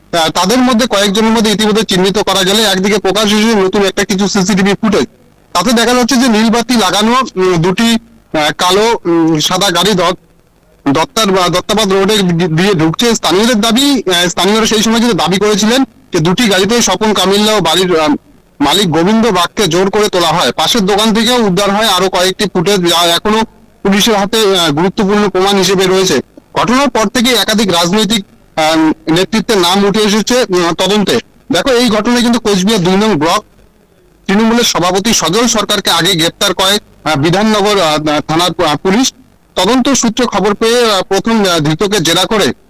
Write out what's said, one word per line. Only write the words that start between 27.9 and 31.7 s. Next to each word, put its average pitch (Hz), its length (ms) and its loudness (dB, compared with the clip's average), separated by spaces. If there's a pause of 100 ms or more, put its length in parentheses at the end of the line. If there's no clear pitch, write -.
আহ, 160 360 2 (160)
নেতৃত্বের 190 500 0
নাম 190 280 2
উঠে 202 140 0
এসেছে, 220 500 0
উম, 175 240 0
তদন্তে। 190 460 0 (320)
দেখো 180 180 -2
এই 247 200 2